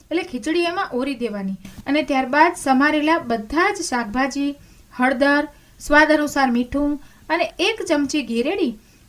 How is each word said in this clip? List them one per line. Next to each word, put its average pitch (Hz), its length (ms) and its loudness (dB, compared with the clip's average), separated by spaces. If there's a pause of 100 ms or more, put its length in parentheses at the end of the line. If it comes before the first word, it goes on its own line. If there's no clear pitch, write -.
(100)
એટલે 339 120 -2
ખીચડી 320 380 -4
એમાં 349 320 -2
ઓરી 262 220 -4
દેવાની 202 400 -6 (320)
અને 294 160 0
ત્યારબાદ 285 540 2
સમારેલા 294 600 2
બધા 285 560 0
જ 370 80 -6
શાકભાજી, 269 720 -2 (420)
હળદર, 277 520 2 (320)
સ્વાદ 302 320 4
અનુસાર 285 380 2
મીઠું 277 500 -2 (280)
અને 339 300 -2
એક 440 260 0
ચમચી 294 380 0
ઘી 233 200 -2
રેડી 311 360 -2 (300)